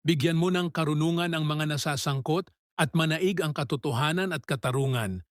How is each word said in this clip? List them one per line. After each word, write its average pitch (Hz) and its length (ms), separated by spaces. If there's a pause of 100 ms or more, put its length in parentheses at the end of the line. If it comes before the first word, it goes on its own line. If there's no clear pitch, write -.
Bigyan 165 400
mo 180 80
ng 180 240
karunungan 165 640
ang 156 80
mga 151 320
nasasangkot 147 720 (320)
at 160 160
manaig 165 480
ang 156 80
katotohanan 151 800
at 147 160
katarungan. 123 840